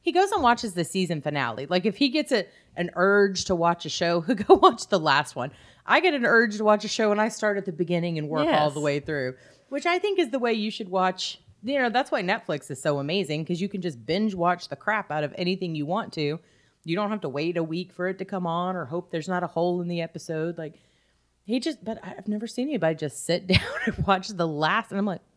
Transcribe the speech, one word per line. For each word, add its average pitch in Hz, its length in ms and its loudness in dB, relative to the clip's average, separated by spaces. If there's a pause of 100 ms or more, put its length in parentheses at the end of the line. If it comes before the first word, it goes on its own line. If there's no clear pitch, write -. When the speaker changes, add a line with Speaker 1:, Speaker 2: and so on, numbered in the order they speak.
Speaker 1:
he 339 100 0
goes 392 200 4
and 381 120 2
watches 233 300 2
the 170 120 0
season 170 360 0
finale. 139 460 -2
Like, 180 180 0
if 202 120 0
he 277 120 4
gets 294 220 -2
a, 214 140 2 (300)
an 170 200 -4
urge 196 500 4
to 190 100 2
watch 170 300 2
a 156 40 -6
show, 170 320 0
<laughs> 156 60 -6
he'll 240 80 2
go 208 200 8
watch 349 320 4
the 190 120 2
last 147 360 2
one. 131 160 -4 (340)
I 269 160 4
get 339 120 4
an 240 120 0
urge 226 320 4
to 220 80 -2
watch 214 200 4
a 208 40 -6
show 214 220 2
and 208 100 2
I 220 80 2
start 208 280 -2
at 196 80 -6
the 190 60 -6
beginning 170 460 -2
and 151 120 -4
work 151 180 0
all 151 220 4
the 143 120 -4
Speaker 2:
Yes. - 40 -2
Speaker 1:
way 143 140 2
through, 131 360 -4 (340)
which 285 160 -6
I 349 140 2
think 392 200 0
is 277 120 0
the 269 80 -2
way 233 140 2
you 214 160 -2
should 202 200 -8
watch. 185 500 0 (240)
You 269 160 -2
know, 247 100 2
that's 247 220 0
why 254 100 0
Netflix 180 480 -2
is 139 120 -8
so 147 180 2
amazing, 156 460 -2
'cause 170 160 -2
you 196 80 -2
can 190 120 -6
just 123 240 -6
binge 196 300 0
watch 175 320 0
the 143 80 -10
crap 208 360 -4
out 151 120 -2
of 143 140 -6
anything 180 380 -2
you 147 100 -4
want 185 280 -4
to. 151 260 -2 (440)
You 165 120 -2
don't 208 140 -2
have 214 120 -4
to 151 80 -4
wait 156 280 -2
a 165 60 0
week 170 300 -6
for 180 140 -4
it 190 120 -4
to 190 60 -6
come 185 200 -4
on 175 300 -2
or 165 100 -6
hope 170 260 -6
there's 165 180 -4
not 180 140 0
a 165 40 -4
hole 175 340 0
in 175 60 -4
the 170 140 -2
episode. 165 560 -6
Like, 160 180 -12 (680)
he 240 140 -2
just, 269 240 -6
but 220 200 -8
I've - 240 -12
never 214 180 -4
seen 254 220 -4
anybody 165 280 0
just - 300 -8
sit 175 220 0
<laughs> 185 60 4
down - 60 6 (260)
and - 200 -2
watch 185 220 2
the 170 200 -2
last, 160 440 0
and 196 80 -2
I'm 202 60 0
like 185 160 -4 (160)